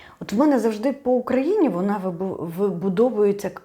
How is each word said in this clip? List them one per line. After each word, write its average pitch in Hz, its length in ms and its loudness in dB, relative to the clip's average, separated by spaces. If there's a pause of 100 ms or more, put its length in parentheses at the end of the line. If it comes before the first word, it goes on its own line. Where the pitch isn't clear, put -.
(200)
от - 120 -12
в 202 60 2
мене 285 200 6
завжди 220 340 0
по 247 200 -2
Україні 262 560 2
вона 196 360 -2
вибу-, 185 320 -6 (220)
вибудовується 202 880 0
як, - 160 -12